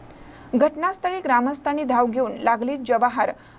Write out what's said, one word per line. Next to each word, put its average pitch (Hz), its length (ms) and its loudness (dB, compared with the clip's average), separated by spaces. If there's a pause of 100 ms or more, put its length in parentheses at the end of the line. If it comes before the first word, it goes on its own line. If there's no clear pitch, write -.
(540)
घटनास्थळी 330 680 0
ग्रामस्थांनी 285 640 0
धाव 247 220 2
घेऊन 233 260 -2
लागलीच 233 560 -2
जवाहर 240 440 2 (280)